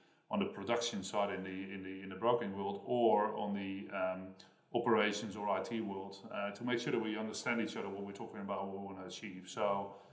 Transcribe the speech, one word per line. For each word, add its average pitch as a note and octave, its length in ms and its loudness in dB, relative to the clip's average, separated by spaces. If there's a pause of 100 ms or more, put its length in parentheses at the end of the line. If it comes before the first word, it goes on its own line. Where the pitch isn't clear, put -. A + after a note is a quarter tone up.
(320)
on G2+ 80 4
the G2 60 4
production G2 560 0
side G2+ 320 2
in F#2 100 -4
the, F#2+ 300 -6
in G2 80 -6
the, F#2+ 220 -8
in F#2+ 60 -8
the F#2 60 -8
broking A2+ 400 4
world G2 300 -2
or G#2+ 520 6
on G2+ 160 0
the, G2 420 -2
um, F#2 320 0 (480)
operations G#2+ 600 4
or G#2 140 -2
I F#2+ 140 2
T A2+ 180 -2
world, G2 360 -4 (140)
uh, G2+ 200 -2
to A2+ 120 -8
make A#2+ 160 2
sure A#2 120 -2
that A2+ 100 4
we G#2+ 160 0
understand A2 420 0
each G#2 160 0
other, G2+ 140 -4
what G2 160 -4
we're G2 60 -6
talking G#2+ 300 -8
about, G2 260 -2
what G2 120 -4
we G2 60 -6
wanna F#2+ 220 -8
achieve. F2+ 400 -8
So, G2+ 480 0 (180)